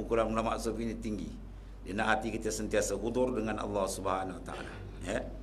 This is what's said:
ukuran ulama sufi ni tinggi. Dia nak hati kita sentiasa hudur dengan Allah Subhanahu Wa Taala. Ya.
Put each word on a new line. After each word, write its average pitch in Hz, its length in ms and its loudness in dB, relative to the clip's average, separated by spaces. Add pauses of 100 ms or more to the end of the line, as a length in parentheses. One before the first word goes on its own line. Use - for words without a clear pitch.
ukuran 113 320 4
ulama 113 240 2
sufi 113 320 0
ni 104 80 -2
tinggi. 107 320 -2 (560)
Dia 90 80 -4
nak 110 240 4
hati 113 160 -2
kita 110 160 0
sentiasa 104 480 2
hudur 117 320 2
dengan 107 320 0
Allah 101 240 2
Subhanahu 95 560 0
Wa - 20 -12
Taala. - 300 -8 (320)
Ya. 104 160 0 (220)